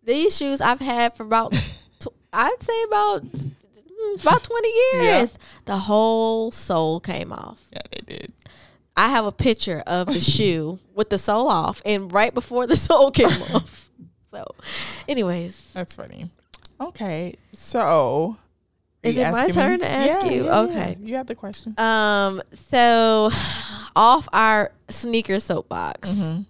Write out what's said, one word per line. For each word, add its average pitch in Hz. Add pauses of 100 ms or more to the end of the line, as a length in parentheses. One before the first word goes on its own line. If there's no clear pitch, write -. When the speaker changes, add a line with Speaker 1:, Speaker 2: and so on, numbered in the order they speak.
Speaker 1:
These 302
shoes 277
I've 247
had 240
for 226
about, 226
Speaker 2:
<laughs> -
Speaker 1:
tw-, - (260)
I'd 277
say 453
about, 415
mm, -
about 480
twenty 453 (220)
Speaker 2:
Yeah. 523 (180)
Speaker 1:
years. 240 (280)
The 202
whole 226
sole 165
came 170
off. - (100)
Speaker 2:
Yeah, - (100)
they - (160)
did. - (600)
Speaker 1:
I 220
have 233
a 202
picture 202
of 180
the 214
Speaker 2:
<laughs> 143
Speaker 1:
shoe 175 (160)
with 214
the 202
sole 226
off 190
and 196
right 214
before 247
the 233
sole -
came 220 (140)
Speaker 2:
<laughs> 170
Speaker 1:
off. - (400)
So, - (600)
anyways. 185
Speaker 2:
That's 180
funny. - (500)
Okay, 185 (180)
so 160 (640)
Speaker 1:
Is 233
Speaker 2:
you 247
Speaker 1:
it 165
my 233
Speaker 2:
asking 359
me? 349
Speaker 1:
turn 349
to -
ask 302
Speaker 2:
Yeah, 370
Speaker 1:
you? -
Speaker 2:
yeah, 330
yeah. 320
Speaker 1:
Okay. 185
Speaker 2:
You 220
have 262
the 254
question. 208
Speaker 1:
Um, 208 (120)
so 226 (340)
<sighs> -
off 240
our 214 (180)
sneaker 226
soapbox, -
Speaker 2:
Mm-hmm. 180